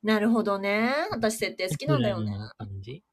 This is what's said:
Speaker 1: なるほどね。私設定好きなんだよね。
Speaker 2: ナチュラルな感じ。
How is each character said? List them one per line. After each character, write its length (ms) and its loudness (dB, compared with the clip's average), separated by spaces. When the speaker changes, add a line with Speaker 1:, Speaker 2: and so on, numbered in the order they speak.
Speaker 1:
な 160 4
る 100 4
ほ 120 4
ど 160 0
ね。 360 2
私 280 0
設 180 -4
定 120 -2
好 80 -2
き 100 -6
な 120 4
ん 40 2
だ 60 2
よ 120 -2
ね。 100 -2
Speaker 2:
ナ 0 -
チ 20 -4
ュ 60 -6
ラ 0 -
ル 100 -10
な 100 -18
感 240 -10
じ。 200 -12